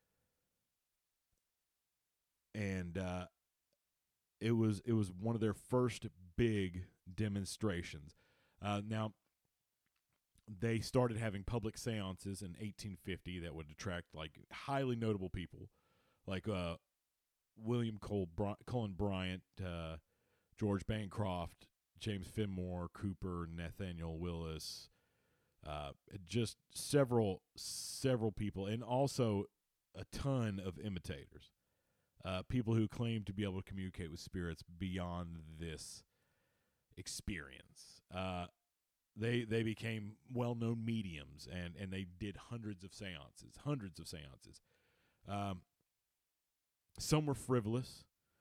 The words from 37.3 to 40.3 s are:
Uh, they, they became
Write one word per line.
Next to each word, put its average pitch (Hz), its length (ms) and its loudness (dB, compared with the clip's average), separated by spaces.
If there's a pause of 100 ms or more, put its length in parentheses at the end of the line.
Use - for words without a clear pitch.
Uh, 92 320 -2 (720)
they, 120 260 2
they 113 180 4
became 110 500 -2 (180)